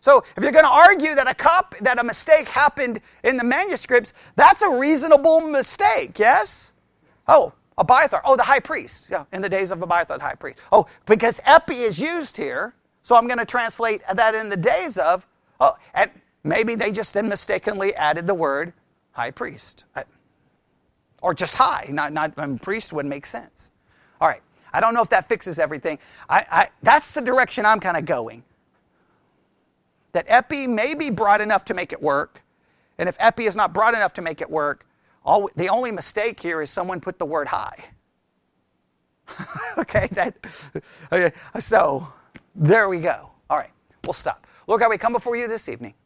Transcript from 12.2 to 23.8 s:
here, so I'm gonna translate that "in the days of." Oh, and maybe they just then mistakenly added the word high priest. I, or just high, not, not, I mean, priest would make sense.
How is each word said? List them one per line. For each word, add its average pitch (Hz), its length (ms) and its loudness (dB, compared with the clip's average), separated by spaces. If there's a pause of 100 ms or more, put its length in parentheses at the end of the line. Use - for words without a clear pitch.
here, 160 380 -8 (280)
so 240 120 2
I'm 233 140 6
gonna 233 180 -4
translate 226 560 -4 (100)
that 220 220 2
"in 220 140 -6
the 202 80 -4
days 254 420 -2
of." 180 260 0 (360)
Oh, 135 160 4 (180)
and 208 160 0 (320)
maybe 214 320 -2
they 208 160 -4
just 208 240 -8
then 208 140 -2
mistakenly 202 680 -4
added 156 320 -2
the 196 80 0
word 160 380 -4 (400)
high 123 180 -8
priest. - 540 -16 (100)
I, 139 80 -10 (1200)
or 180 100 0
just 170 220 -6
high, - 360 0
not, 147 220 -4
not, 156 240 -4
I 147 100 -8
mean, 135 120 -6
priest 208 340 -8
would 143 140 -6
make 143 180 -10
sense. - 460 -16 (500)